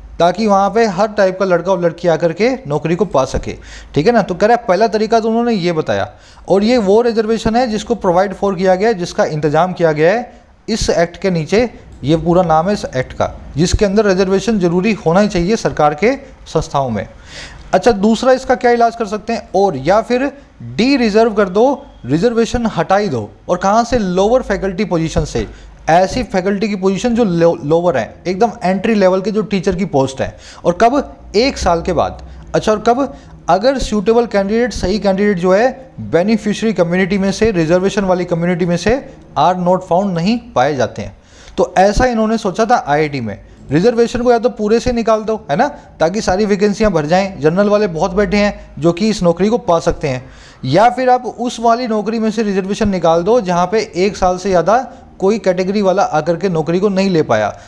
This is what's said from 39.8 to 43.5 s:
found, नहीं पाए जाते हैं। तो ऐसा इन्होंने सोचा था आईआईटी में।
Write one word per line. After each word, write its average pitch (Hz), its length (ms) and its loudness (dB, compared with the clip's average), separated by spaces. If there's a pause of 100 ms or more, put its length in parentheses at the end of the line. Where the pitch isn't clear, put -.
found, 190 140 2
नहीं 190 340 -2 (160)
पाए 139 200 2
जाते 113 260 -2
हैं। 98 160 -14 (400)
तो - 200 0
ऐसा 208 280 4
इन्होंने 220 320 0
सोचा 208 280 -2
था 220 220 0
आईआईटी 143 340 0
में। 104 180 -8 (320)